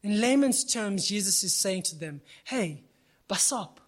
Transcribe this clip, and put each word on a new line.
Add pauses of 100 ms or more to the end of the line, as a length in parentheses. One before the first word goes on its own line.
In
layman's
terms,
Jesus
is
saying
to
them, (240)
"Hey, (460)
bus
up.